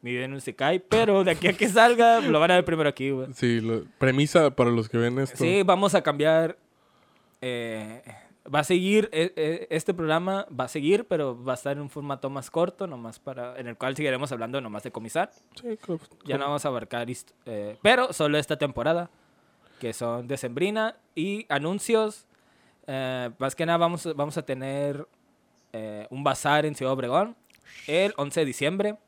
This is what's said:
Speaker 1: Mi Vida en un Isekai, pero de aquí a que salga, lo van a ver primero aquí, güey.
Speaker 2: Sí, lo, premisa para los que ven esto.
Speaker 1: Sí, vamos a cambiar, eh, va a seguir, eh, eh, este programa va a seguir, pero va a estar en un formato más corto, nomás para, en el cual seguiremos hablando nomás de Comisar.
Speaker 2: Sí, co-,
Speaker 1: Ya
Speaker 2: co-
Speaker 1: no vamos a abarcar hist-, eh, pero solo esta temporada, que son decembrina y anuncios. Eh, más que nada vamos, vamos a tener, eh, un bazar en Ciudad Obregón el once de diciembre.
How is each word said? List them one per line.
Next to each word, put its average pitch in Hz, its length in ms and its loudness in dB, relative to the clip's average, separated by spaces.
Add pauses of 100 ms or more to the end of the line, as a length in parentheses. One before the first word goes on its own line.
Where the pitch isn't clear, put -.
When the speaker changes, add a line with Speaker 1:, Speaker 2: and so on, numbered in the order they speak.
Speaker 1:
Mi 123 100 -8
Vida 123 120 -4
en 131 80 -8
un 139 60 -10
Isekai, 147 420 0
pero 214 440 4
de 180 80 4
aquí 165 160 2
a 196 40 4
que 208 160 0
salga, 233 520 8
lo 160 200 4
van 170 100 6
a 180 40 8
ver 180 100 6
primero 160 240 2
aquí, 135 220 -2
güey. 131 240 -4
Speaker 2:
Sí, 117 260 0
lo, 113 240 -2 (140)
premisa 143 520 6
para 120 200 4
los 117 180 2
que 117 100 0
ven 120 220 2
esto. 131 160 -2
Speaker 1:
Sí, 190 260 2
vamos 190 320 4
a 175 80 4
cambiar, 160 560 2 (840)
eh, 117 640 -8 (500)
va 147 80 2
a 147 40 0
seguir, 190 480 2
eh, 165 240 0
eh, 160 340 -2
este 160 220 -2
programa 175 540 -2 (120)
va 127 60 -2
a 123 40 -8
seguir, 170 380 0
pero 135 360 -4
va 131 100 -4
a 123 40 -2
estar 139 160 -6
en 143 100 -6
un 139 80 -12
formato 139 400 -8
más 139 200 -10
corto, 180 360 -2
nomás 120 320 -14
para, 127 400 -12
en 123 80 -12
el 117 100 -12
cual 127 200 -4
seguiremos 135 360 -2
hablando 120 280 -6
nomás 107 240 -10
de 120 80 -10
Comisar. 117 380 -4 (300)
Speaker 2:
Sí, 233 240 -10
co-, 165 140 -6 (260)
Speaker 1:
Ya 135 120 -4
Speaker 2:
co- - 20 -2
Speaker 1:
no 139 80 -2
vamos 143 180 -4
a 151 40 -2
abarcar 120 400 -6
hist-, - 240 -12 (120)
eh, 104 380 -8
pero 247 300 4
solo 151 260 0
esta 151 180 -2
temporada, 151 540 -2 (680)
que 113 120 -6
son 120 360 -6
decembrina 175 680 -4 (200)
y 196 320 -4
anuncios. 202 800 -2 (600)
Eh, 131 520 -6
más 135 180 -4
que 165 100 -2
nada 170 120 2
vamos, 170 360 0
vamos 147 240 -4
a 156 80 -6
tener, 139 640 -4 (640)
eh, 107 380 -10
un 135 120 -10
bazar 147 440 2
en 147 100 -6
Ciudad 131 160 -2
Obregón 135 420 0 (540)
el 185 280 2
once 143 240 -4
de 151 60 2
diciembre. 190 480 -2 (140)